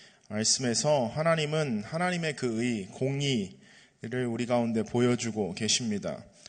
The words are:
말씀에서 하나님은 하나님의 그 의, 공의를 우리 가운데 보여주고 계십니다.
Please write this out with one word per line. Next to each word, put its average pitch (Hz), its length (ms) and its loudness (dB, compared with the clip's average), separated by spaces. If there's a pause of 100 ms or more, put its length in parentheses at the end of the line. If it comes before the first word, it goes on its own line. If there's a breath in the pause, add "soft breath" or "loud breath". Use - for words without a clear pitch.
(280 loud breath)
말씀에서 120 800 2
하나님은 151 760 0
하나님의 165 520 -2
그 113 280 -2
의, 113 280 0
공의를 127 1400 -2
우리 117 160 -2
가운데 113 380 2
보여주고 113 720 2
계십니다. 104 680 -2 (260 loud breath)